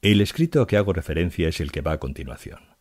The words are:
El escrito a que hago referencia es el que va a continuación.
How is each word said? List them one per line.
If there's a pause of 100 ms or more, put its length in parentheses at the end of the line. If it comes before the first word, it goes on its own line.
El
escrito
a
que
hago
referencia
es
el
que
va
a
continuación. (200)